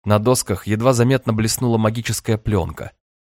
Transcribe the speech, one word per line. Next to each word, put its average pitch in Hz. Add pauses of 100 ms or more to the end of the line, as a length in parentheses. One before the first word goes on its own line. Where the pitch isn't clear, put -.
На 104
досках 110
едва 110
заметно 120
блеснула 110
магическая 110
пленка. 87 (300)